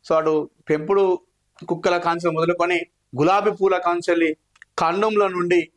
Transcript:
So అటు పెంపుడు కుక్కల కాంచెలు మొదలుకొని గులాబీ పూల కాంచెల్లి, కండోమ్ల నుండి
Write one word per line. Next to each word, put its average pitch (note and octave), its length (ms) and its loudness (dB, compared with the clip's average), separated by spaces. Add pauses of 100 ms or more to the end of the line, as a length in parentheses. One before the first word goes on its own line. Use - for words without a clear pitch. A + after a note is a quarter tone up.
(100)
So D#3+ 60 4
అటు D#3 340 0 (200)
పెంపుడు F3+ 500 0 (480)
కుక్కల F3 300 -2
కాంచెలు E3+ 320 -2
మొదలుకొని E3+ 560 -2 (320)
గులాబీ G3+ 320 2
పూల F#3+ 280 0
కాంచెల్లి, E3+ 580 0 (420)
కండోమ్ల G3+ 480 2
నుండి F3 500 0